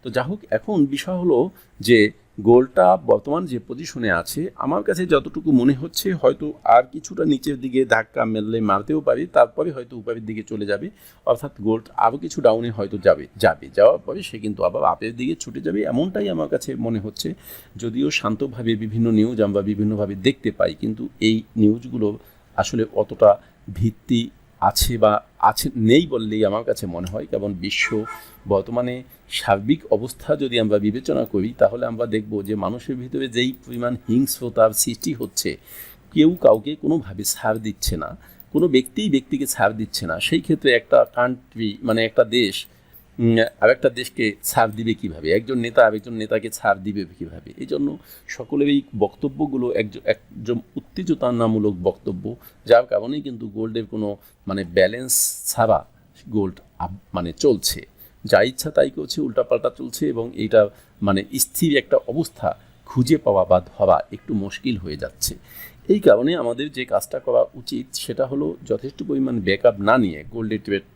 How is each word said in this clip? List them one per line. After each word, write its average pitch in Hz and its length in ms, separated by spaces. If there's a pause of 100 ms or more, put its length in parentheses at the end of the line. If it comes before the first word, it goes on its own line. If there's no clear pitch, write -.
তো 127 60
যা 123 140
হোক, 185 160 (100)
এখন 156 360
বিষয় 143 300
হলো 175 340 (300)
যে 107 320 (300)
গোল্ডটা 107 560
বর্তমান 139 480
যে 127 220
পজিশনে 123 440
আছে, 113 440
আমার 165 280
কাছে 180 220
যতটুকু 151 460
মনে 131 220
হচ্ছে 165 400
হয়তো 147 400 (100)
আর 120 200
কিছুটা - 420
নিচের 139 360
দিকে 131 240
ধাক্কা 113 400
মেললে 110 360
মারতেও 110 400
পারে, 135 240
তারপরে 156 460
হয়তো 123 260
উপরের 113 280
দিকে 107 180
চলে 104 220
যাবে, 101 240 (360)
অর্থাৎ 139 260 (100)
গোল্ড 110 360
আরও 117 200
কিছু 151 240
ডাউনে 117 280
হয়তো 104 280
যাবে, 80 300 (100)
যাবে, 82 380
যাওয়ার 107 220
পরে 180 260
সে - 160
কিন্তু 101 240
আবার 95 200
আপের 110 320
দিকে 131 200
ছুটে 135 260
যাবে, 101 220
এমনটাই 185 460
আমার 156 180
কাছে - 280
মনে 117 240
হচ্ছে। - 340 (440)
যদিও 120 340
শান্তভাবে 113 640
বিভিন্ন 113 360
নিউজ 110 300
আমরা 101 200
বিভিন্নভাবে 104 540
দেখতে 104 360
পাই, 85 280
কিন্তু 110 300 (100)
এই 110 240 (120)
নিউজগুলো 110 640 (360)
আসলে 113 380
অতটা 104 440 (360)
ভিত্তি 117 560 (300)
আছে - 380
বা 107 260 (160)
আছে, 110 360
নেই 123 320
বললেই 110 380
আমার 107 180
কাছে - 220
মনে 90 260
হয়। 131 200
কারণ 101 220
বিশ্ব 101 520 (420)
বর্তমানে 120 560 (260)
সার্বিক 107 640
অবস্থা 123 440
যদি 127 240
আমরা 104 200
বিবেচনা 123 460
করি, 117 320
তাহলে 120 280
আমরা 117 200
দেখব 107 380
যে 104 120
মানুষের 110 400
ভিতরে 131 320
যেই 123 240
পরিমাণ 123 440 (120)
হিংস্রতার 117 680
সৃষ্টি - 400
হচ্ছে, - 440 (560)
কেউ 160 280
কাউকে 110 340
কোনোভাবে 107 480
ছাড় 113 360
দিচ্ছে 104 380
না, 73 200 (340)
কোনো 170 160
ব্যক্তিই 147 420
ব্যক্তিকে 139 380
ছাড় 104 260
দিচ্ছে 107 340
না। 82 120
সেই 160 220
ক্ষেত্রে 147 320
একটা 117 320 (100)
কান্ট্রি, 120 640
মানে 113 240
একটা 113 180
দেশ, 110 420 (540)
উম, 117 160 (260)
আর 214 80
একটা 135 200
দেশকে 117 540
ছাড় - 280
দিবে 113 220
কিভাবে? 80 380
একজন 117 280
নেতা 117 260
আরেকজন 110 280
নেতাকে 110 360
ছাড় 101 300
দিবে 98 260 (140)
কিভাবে? 80 380
এই 135 80
জন্য 143 320 (300)
সকলের 143 420
এই 143 120 (160)
বক্তব্যগুলো 131 760
একজ-, 104 340
একজন 113 540 (160)
উত্তেজনামূলক 117 1000 (100)
বক্তব্য, 95 520 (300)
যার 117 200
কারণেই 127 360
কিন্তু 120 260
গোল্ডের 110 380
কোনো 104 320 (300)
মানে 95 160
ব্যালেন্স 95 840
ছাড়া 110 400 (440)
গোল্ড 98 300 (200)
আপ-, 95 180 (160)
মানে 85 200
চলছে। - 580 (320)
যা 98 140 (100)
ইচ্ছা 143 280
তাই 139 200
করছে, 147 200 (100)
উল্টাপাল্টা 123 420 (100)
চলছে 127 240 (100)
এবং 113 120 (180)
এইটা 110 180 (400)
মানে 101 200 (220)
স্থির - 280 (100)
একটা - 160 (140)
অবস্থা 113 360 (420)
খুঁজে 131 360
পাওয়া 98 260
বা 90 60 (140)
ধরা 92 260 (180)
একটু - 160 (120)
মুশকিল 113 400
হয়ে 76 200
যাচ্ছে। - 300 (600)
এই 208 140
কারণে 123 240 (120)
আমাদের 120 240 (100)
যে 127 140
কাজটা - 340
করা 120 160 (200)
উচিত 123 240 (180)
সেটা 131 280
হলো 143 160 (220)
যথেষ্ট - 300 (100)
পরিমাণ 135 260 (120)
ব্যাকআপ 101 280 (120)
না 110 160
নিয়ে 80 160 (140)
গোল্ডে 110 320
ট্রেড 98 200 (100)